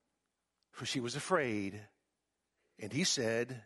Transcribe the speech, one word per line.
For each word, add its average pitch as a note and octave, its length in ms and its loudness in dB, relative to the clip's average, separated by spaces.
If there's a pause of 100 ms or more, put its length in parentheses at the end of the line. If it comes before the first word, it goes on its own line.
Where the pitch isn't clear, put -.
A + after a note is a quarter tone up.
(720)
for - 140 -8
she C#3 140 0
was A#2+ 160 -2
afraid. G#2+ 720 0 (920)
And G#2 120 -8
he D3+ 120 2
said, A#2+ 640 0